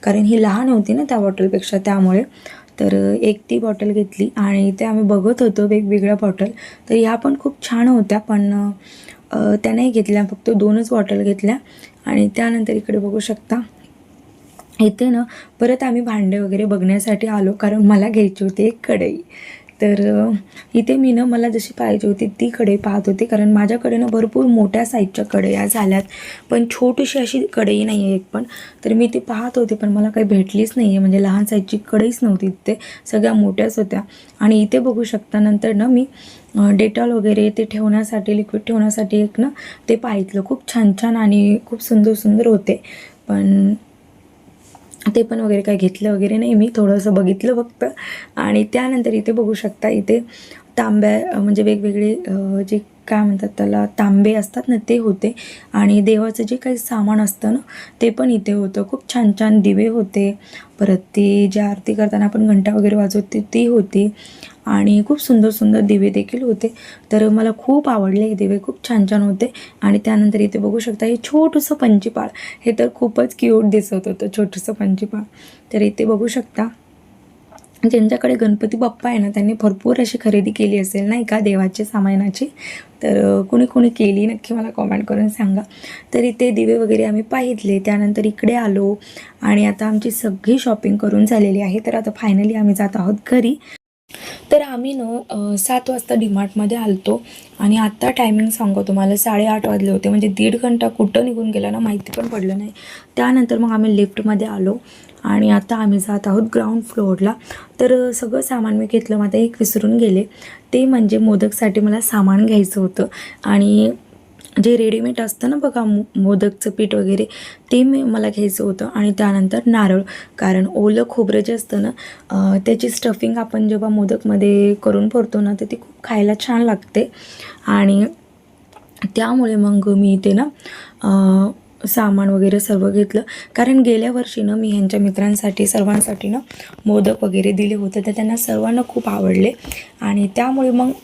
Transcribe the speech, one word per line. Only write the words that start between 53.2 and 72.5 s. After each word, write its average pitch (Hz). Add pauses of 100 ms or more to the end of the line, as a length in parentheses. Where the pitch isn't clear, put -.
म्हणतात 202 (100)
त्याला, 208
तांबे 202
असतात 214
ना 247 (120)
ते 233
होते 214 (400)
आणि 208
देवाचं 220
जे 240
काही 254
सामान 214
असतं 214
ना 254 (440)
ते 233
पण 254
इथे 208
होतं. 202
खूप -
छान 226
छान 214
दिवे 202
होते, 202 (420)
परत 202
ती 202
जी 208
आरती 202
करताना 208
आपण 214
घंटा 208
वगैरे 208
वाजवते 202 (140)
ती 240
होती 208 (580)
आणि 208
खूप 294
सुंदर 220
सुंदर 214
दिवे 202
देखील 202
होते. 226 (380)
तर 214
मला 220
खूप 285
आवडले 208
हे 220
दिवे, 196
खूप -
छान 214
छान 208
होते. 202 (300)
आणि 202
त्यानंतर 208
इथे 208
बघू 208
शकता 226
हे 233
छोटंसं 302
पंचीपाळ, 226 (380)